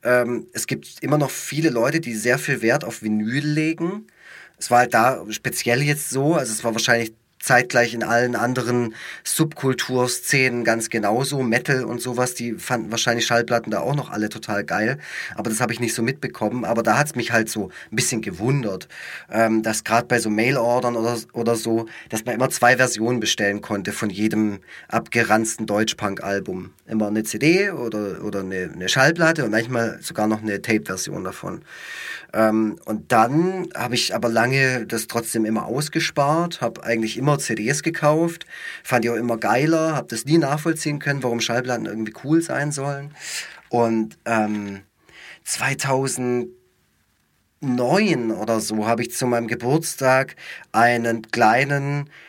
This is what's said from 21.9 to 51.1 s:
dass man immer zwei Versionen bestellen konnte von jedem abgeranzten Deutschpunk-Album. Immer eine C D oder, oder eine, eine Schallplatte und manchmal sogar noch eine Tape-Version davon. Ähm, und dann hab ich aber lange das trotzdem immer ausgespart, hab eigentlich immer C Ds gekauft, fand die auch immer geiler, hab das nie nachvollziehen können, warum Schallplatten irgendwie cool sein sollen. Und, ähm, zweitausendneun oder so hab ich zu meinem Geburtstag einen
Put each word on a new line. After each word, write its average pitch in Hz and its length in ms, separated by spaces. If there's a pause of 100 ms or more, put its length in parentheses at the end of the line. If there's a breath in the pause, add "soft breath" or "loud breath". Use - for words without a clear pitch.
dass 107 160
man 123 80
immer 127 160
zwei 127 280
Versionen 120 420
bestellen 104 420
konnte 101 300
von 104 180
jedem 107 500 (280 loud breath)
abgeranzten 113 800
Deutschpunk-Album. 98 1040 (160)
Immer 110 200
eine 107 160
C 110 160
D 185 320
oder, 110 520
oder 101 160
eine, 92 340
eine 90 160
Schallplatte 160 560
und 107 60
manchmal 113 500
sogar - 260
noch 107 140
eine 104 200
Tape-Version 95 640
davon. 92 380 (720 loud breath)
Ähm, 110 520
und - 260
dann 156 640
hab 120 180
ich - 220
aber 117 140
lange 123 580
das 113 200
trotzdem 113 380
immer 110 200
ausgespart, 151 960
hab 117 240
eigentlich 113 320
immer 143 220
C 117 160
Ds 120 260
gekauft, 160 640 (380 loud breath)
fand 120 200
die 117 60
auch 117 60
immer 117 220
geiler, 156 580
hab 127 140
das - 160
nie 151 120
nachvollziehen 151 600
können, 139 240
warum 120 180
Schallplatten 120 460
irgendwie 107 260 (100)
cool 156 180
sein 143 300
sollen. 143 440 (540 loud breath)
Und, 113 560
ähm, 104 560 (640 loud breath)
zweitausendneun 131 1080 (1800)
oder 110 280
so 107 260
hab 117 140
ich 113 120
zu - 140
meinem 120 220
Geburtstag 131 880 (360 loud breath)
einen 117 600